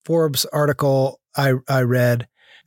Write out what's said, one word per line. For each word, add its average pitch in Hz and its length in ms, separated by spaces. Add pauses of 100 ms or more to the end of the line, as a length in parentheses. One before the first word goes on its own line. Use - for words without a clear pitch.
Forbes 160 480
article 139 720 (160)
I, 135 160 (160)
I 131 140
read 120 440 (400)